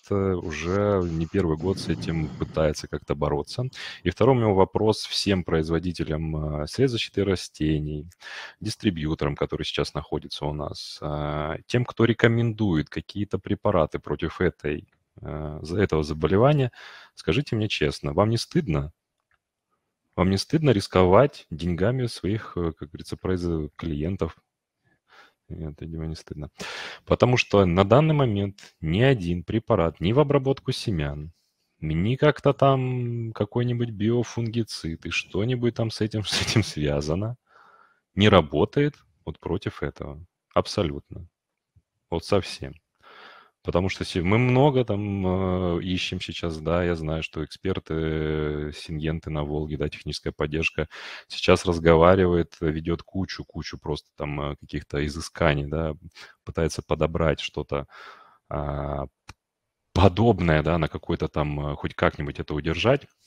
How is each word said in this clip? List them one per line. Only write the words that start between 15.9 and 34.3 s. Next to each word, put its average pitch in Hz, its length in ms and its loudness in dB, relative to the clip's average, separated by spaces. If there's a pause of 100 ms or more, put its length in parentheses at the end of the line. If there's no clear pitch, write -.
заболевания. 95 680 4 (440)
Скажите - 420 -2
мне 107 120 0
честно, 71 440 -2
вам 101 180 4
не 117 60 2
стыдно? 78 540 -2 (1300)
Вам 90 120 4
не 98 80 2
стыдно 151 340 2
рисковать 98 800 4
деньгами 90 560 -2
своих, - 500 -6
э, 85 140 -2
как - 200 -14
говорится, - 260 -12
произ-, 85 580 -2
клиентов? 82 600 -4 (1120)
Нет, 78 300 -10
видимо, 80 280 -10
не 80 80 -8
стыдно. - 340 -12 (560)
Потому 120 320 4
что 101 280 4
на 90 200 6
данный 151 300 6
момент 101 640 -2
ни 82 200 0
один 90 420 2
препарат 95 580 0
ни 92 120 2
в 135 60 4
обработку 135 520 0
семян, 76 640 -6 (480)
ни 82 340 -2
как-то 143 380 2
там 127 800 0
какой-нибудь 120 580 -2
биофунгицид 110 1120 -2